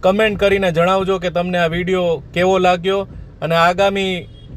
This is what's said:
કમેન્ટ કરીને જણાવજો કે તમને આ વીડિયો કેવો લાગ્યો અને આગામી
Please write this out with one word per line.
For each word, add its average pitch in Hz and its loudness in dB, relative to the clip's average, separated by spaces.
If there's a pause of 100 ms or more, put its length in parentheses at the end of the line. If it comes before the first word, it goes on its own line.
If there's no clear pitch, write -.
કમેન્ટ 202 2
કરીને 196 2
જણાવજો 185 0
કે 175 -4
તમને 175 -2
આ 170 2
વીડિયો 175 -2 (120)
કેવો 185 2
લાગ્યો 185 0 (340)
અને 160 0
આગામી 185 0 (280)